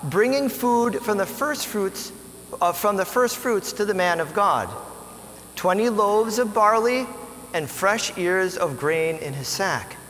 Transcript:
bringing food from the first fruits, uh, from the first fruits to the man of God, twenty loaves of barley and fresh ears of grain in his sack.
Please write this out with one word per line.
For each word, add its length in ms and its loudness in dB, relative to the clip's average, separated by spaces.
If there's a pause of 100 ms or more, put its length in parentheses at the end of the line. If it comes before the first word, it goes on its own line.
bringing 440 2
food 540 2
from 160 0
the 80 0
first 400 -4
fruits, 460 -4 (480)
uh, 120 4
from 240 2
the 80 2
first 320 2
fruits 380 0
to 100 0
the 100 0
man 260 2
of 140 -4
God, 340 2 (880)
twenty 320 2
loaves 500 2
of 160 0
barley 520 4 (480)
and 160 -2
fresh 460 0
ears 400 2
of 220 -2
grain 380 0
in 180 -8
his 140 -8
sack. 480 -2 (140)